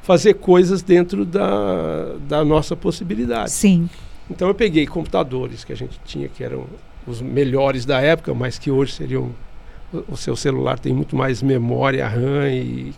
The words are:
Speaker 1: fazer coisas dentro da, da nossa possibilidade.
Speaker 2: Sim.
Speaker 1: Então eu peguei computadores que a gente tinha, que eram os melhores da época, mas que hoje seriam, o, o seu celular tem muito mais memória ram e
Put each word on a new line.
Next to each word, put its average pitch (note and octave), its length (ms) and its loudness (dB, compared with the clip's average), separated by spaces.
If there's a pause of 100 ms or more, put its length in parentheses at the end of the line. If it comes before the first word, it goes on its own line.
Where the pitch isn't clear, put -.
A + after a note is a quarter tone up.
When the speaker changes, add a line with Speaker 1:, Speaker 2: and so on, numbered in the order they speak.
Speaker 1:
fazer F#3+ 340 6
coisas F3+ 460 6
dentro F3+ 440 4
da, E3+ 920 -2 (120)
da D3 160 0
nossa D3+ 320 2
possibilidade. G3+ 760 -2
Speaker 2:
Sim. F3 380 4 (420)
Speaker 1:
Então F3+ 160 -2
eu G3 80 2
peguei E3 320 2
computadores C3 800 -4
que - 80 -10
a - 20 -8
gente B2+ 300 -10
tinha, - 240 -8
que - 140 -12
eram A#2+ 220 -8 (400)
os A#2 160 -8
melhores C3+ 640 0
da C3 160 0
época, D3+ 340 2
mas B2 240 -4
que - 140 -4
hoje C3+ 220 2
seriam, C3 380 -4 (600)
o, E3 220 -8
o B2 40 -8
seu - 200 -4
celular C3 420 0
tem C3 140 -2
muito C#3 200 -2
mais C3 300 0
memória C3 640 2
ram C3+ 400 0
e B2+ 500 -4